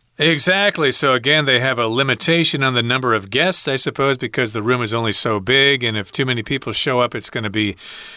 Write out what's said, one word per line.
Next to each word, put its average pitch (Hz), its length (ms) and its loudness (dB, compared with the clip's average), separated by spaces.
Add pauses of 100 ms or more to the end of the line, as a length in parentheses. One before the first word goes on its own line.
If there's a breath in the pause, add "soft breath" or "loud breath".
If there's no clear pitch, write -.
(180)
Exactly. 165 760 2
So 135 220 2
again, 143 320 2
they 131 160 4
have 127 180 0
a 117 80 2
limitation 135 760 0
on 135 120 2
the 120 100 0
number 123 300 0
of 98 160 -2
guests, 160 400 0
I 160 80 0
suppose, 139 400 0
because 127 340 -4
the 110 100 -4
room 123 200 0
is 110 120 -2
only 113 200 -2
so 107 260 0
big, 135 420 2
and 113 160 -2
if 101 140 -8
too 135 140 -2
many 120 180 -4
people 127 300 -6
show 131 260 0
up, 120 160 0
it's 110 140 -6
gonna 110 200 -6
be, 101 280 -2 (400 loud breath)